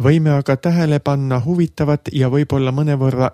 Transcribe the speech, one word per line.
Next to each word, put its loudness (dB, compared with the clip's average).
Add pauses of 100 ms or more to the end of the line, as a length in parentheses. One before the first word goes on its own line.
Võime 4
aga 0
tähele 0
panna -2
huvitavat -2
ja 0
võib-olla 0
mõnevõrra 0